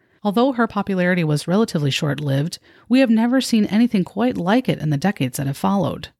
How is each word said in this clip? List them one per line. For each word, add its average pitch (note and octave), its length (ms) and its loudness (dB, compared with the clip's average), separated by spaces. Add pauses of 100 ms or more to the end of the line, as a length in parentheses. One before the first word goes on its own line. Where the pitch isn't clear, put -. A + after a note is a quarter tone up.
(240)
Although A#3 280 2
her A#3 140 0
popularity F#3 560 0
was D3+ 240 0
relatively E3+ 460 0
short-lived, C#3+ 640 -2 (300)
we B3 100 4
have C4+ 100 6
never A#3+ 320 2
seen A3 260 2
anything G#3+ 360 0
quite A3 340 -4
like G3+ 320 0
it D3+ 120 0
in D3+ 100 -2
the D3 60 2
decades C#3+ 420 -2
that C3+ 80 -4
have C#3 100 -4
followed. G2+ 520 -2 (120)